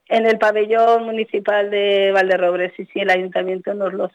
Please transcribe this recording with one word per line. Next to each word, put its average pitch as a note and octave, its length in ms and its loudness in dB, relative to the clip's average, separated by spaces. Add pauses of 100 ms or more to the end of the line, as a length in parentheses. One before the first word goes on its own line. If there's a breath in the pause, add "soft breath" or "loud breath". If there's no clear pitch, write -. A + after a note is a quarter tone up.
en A3+ 180 0
el A3 120 2
pabellón A3 680 2
municipal G#3+ 680 -2
de G3+ 420 2
Valderrobres, F3+ 680 0
y F#3+ 80 -12
si - 120 -10
el G3 120 0
ayuntamiento F#3 640 -2
nos G3 180 -4
lo F#3+ 220 -4